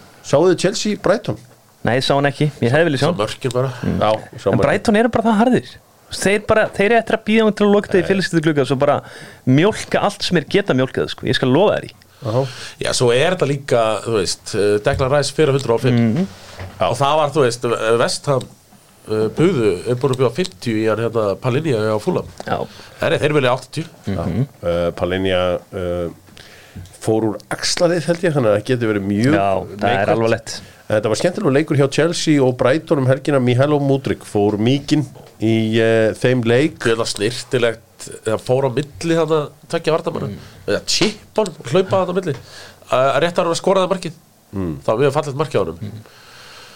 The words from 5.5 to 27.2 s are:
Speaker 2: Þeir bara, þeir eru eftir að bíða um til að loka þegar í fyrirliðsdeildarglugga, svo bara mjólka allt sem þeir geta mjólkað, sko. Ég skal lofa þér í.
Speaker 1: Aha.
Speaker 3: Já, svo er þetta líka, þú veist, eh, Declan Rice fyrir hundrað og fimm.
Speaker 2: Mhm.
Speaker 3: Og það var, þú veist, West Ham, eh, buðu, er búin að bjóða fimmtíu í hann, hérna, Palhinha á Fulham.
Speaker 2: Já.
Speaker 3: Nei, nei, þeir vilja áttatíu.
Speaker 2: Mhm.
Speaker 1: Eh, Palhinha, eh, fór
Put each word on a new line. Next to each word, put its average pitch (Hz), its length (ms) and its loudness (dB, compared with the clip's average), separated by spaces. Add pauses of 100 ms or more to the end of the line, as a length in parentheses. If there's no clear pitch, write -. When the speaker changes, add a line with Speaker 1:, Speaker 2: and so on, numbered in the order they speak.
Speaker 2:
Þeir 208 360 0
bara, 214 220 2
þeir - 220 -2
eru 233 120 4
eftir 220 140 -2
að 214 100 -4
bíða 220 200 4
um 208 60 2
til 208 140 0
að 202 80 4
loka 208 160 2
þegar 185 120 4
í 160 40 -2
fyrirliðsdeildarglugga, 160 600 2
svo 131 120 0
bara 139 240 2 (440)
mjólka 170 560 2
allt 202 200 -2
sem - 160 -2
þeir 139 100 -6
geta 196 260 0
mjólkað, 131 360 -2
sko. - 160 -10
Ég 120 80 2
skal - 140 0
lofa 156 320 4
þér - 40 -12
í. - 60 -14 (360)
Speaker 1:
Aha. 123 200 0 (340)
Speaker 3:
Já, - 120 -2
svo 127 200 2
er 147 220 2
þetta 165 140 -2
líka, 117 540 0
þú 113 180 -6
veist, - 340 -6
eh, 104 240 2
Declan 131 320 0
Rice 143 220 0
fyrir 151 200 2
hundrað 131 220 0
og 117 60 0
fimm. 117 340 2
Speaker 2:
Mhm. 180 120 0 (540)
Speaker 3:
Og 156 160 0
það 139 200 2
var, 151 140 2
þú 151 120 2
veist, 117 560 0
West - 280 -2
Ham, 135 160 0 (680)
eh, 110 200 0
buðu, 110 600 0
er 123 80 2
búin 131 180 0
að - 20 -6
bjóða 123 160 0
fimmtíu 123 440 -4
í 110 120 0
hann, 107 100 0
hérna, 110 380 -2
Palhinha 120 580 0
á 107 60 0
Fulham. 170 260 -4 (200)
Speaker 2:
Já. - 200 -4 (360)
Speaker 3:
Nei, 123 80 0
nei, 160 80 0
þeir 139 140 0
vilja 131 240 2
áttatíu. 156 300 -10 (200)
Speaker 2:
Mhm. 92 420 -2 (140)
Speaker 1:
Eh, 87 300 0
Palhinha, 90 680 0 (140)
eh, 87 340 -4 (920)
fór 110 220 0